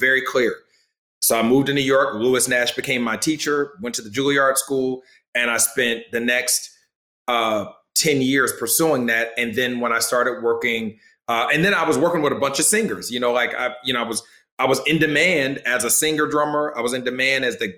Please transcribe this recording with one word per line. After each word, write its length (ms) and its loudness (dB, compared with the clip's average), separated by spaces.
very 220 2
clear. 320 0
So 180 2
I 40 2
moved 240 4
to 80 -2
New 80 0
York. 320 2
Lewis 340 2
Nash 280 0
became 260 -2
my 140 -2
teacher, 560 -2
went 140 -8
to 60 -8
the 60 -16
Juilliard 480 2
School, 460 -2
and 160 0
I 80 0
spent 540 0
the 80 -2
next, 500 -2
uh, 400 0
ten 280 2
years 300 2
pursuing 540 0
that. 300 0
And 180 -2
then 260 -2
when 120 0
I 60 2
started 440 0
working, 560 -2
uh, 260 0
and 120 2
then 100 4
I 120 0
was 120 2
working 240 2
with 100 2
a 40 -2
bunch 220 -2
of 60 0
singers, 460 0
you 100 -4
know, 120 2
like, 220 0
I, 180 -4
you 80 0
know, 100 0
I 60 -4
was, 140 -4
I 80 2
was 200 2
in 120 2
demand 680 2
as 180 0
a 60 0
singer 360 0
drummer. 480 0
I 60 -6
was 140 -2
in 100 -6
demand 400 0
as 140 -2
the, 200 -4